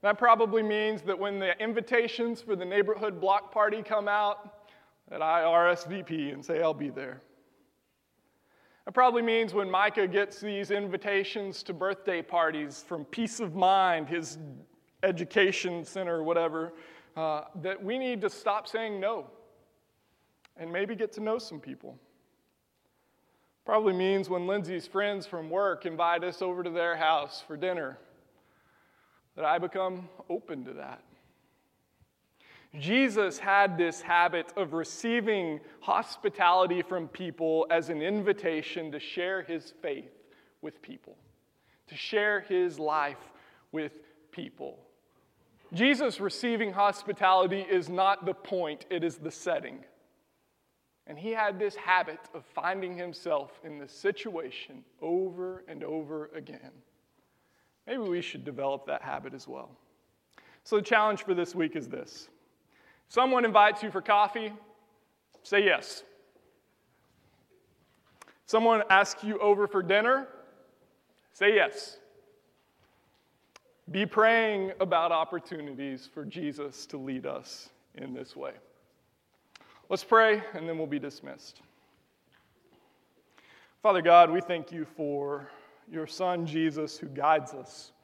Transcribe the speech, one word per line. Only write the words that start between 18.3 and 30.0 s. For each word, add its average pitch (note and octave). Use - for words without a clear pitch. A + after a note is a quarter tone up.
saying A3
no F#3+
and E3
maybe G3+
get G#3+
to G#3+
know A3
some F#3
people. C3
Probably G#3+
means F#3
when F3+
Lindsay's F#3
friends G3+
from D#3+
work F#3
invite E3+
us F3+
over F3+
to F3
their E3+
house D#3
for D#3
dinner, D3
that D#3+
I E3
become F#3